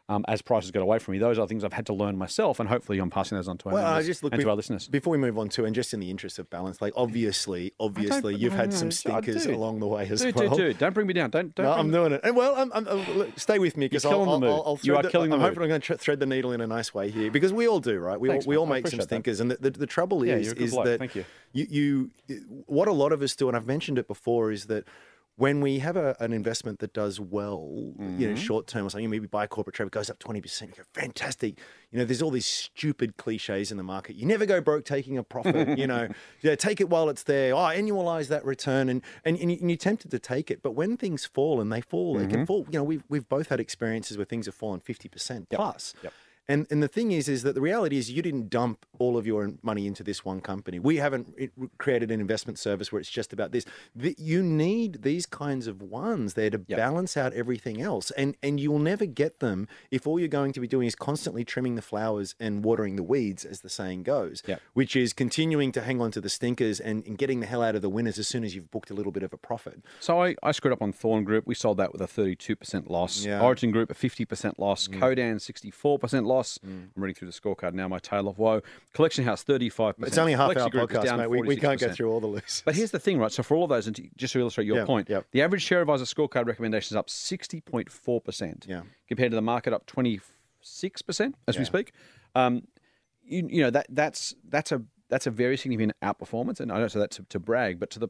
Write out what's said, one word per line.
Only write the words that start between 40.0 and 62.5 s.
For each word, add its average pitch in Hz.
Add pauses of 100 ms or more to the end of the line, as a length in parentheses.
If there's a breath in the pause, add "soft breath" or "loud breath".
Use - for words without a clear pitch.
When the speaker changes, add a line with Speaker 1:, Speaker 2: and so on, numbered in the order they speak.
Speaker 2:
to 127
take 135
it. -
But 120
when 190
things 175
fall, 143
and 107
they 113
fall, 175
they 101
can 98
Speaker 1:
Mm-hmm. 123
Speaker 2:
fall. 185
You 156
know, 139
we've, 151
we've 143
both 147
had 127
experiences 110
where 101
things 117
have 98
fallen 101
fifty -
percent 113
Speaker 1:
Yep. 110
Speaker 2:
plus. - (100)
Speaker 1:
Yep. 82 (320 loud breath)
Speaker 2:
And, 147
and 151
the 143
thing 220
is, 147
is 127
that 135
the 131
reality 165
is 120
you 143
didn't 135
dump 120 (140)
all 123
of 107
your 104
money 104
into 101
this 101
one 95
company. 98
We 143
haven't 135
i-, 135 (300)
created 117
an 110
investment 104
service 101
where 104
it's 95
just -
about 104
this. 120 (320 loud breath)
That 143
you 160
need 170
these 165
kinds 135
of 98
ones 120
there 110
to 101
Speaker 1:
Yep. 98
Speaker 2:
balance 156
out 131
everything 120
else. 147
And, 139
and 143
you'll 147
never 196
get 143
them 104 (200 loud breath)
if 131
all 156
you're 170
going 143
to 131
be 123
doing 123
is 113
constantly 120
trimming 127
the 110
flowers 104
and 104